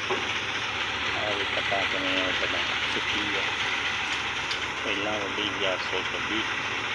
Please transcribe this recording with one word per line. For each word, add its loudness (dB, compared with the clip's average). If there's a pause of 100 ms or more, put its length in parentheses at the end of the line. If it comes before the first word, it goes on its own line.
(120)
ਆਹ 0
ਵੀ 0 (120)
ਪਤਾ 2 (140)
ਕਿਵੇਂ 0
ਆ, 2
ਪਹਿਲਾਂ 0 (340)
ਸੁੱਕੀ 0 (140)
ਆ। 2 (1400)
ਪਹਿਲਾਂ 2
ਵੱਢੀ 0
ਸੀ 0
ਅੱਠ 0
ਸੌ 0 (140)
ਛੱਬੀ, 0 (540)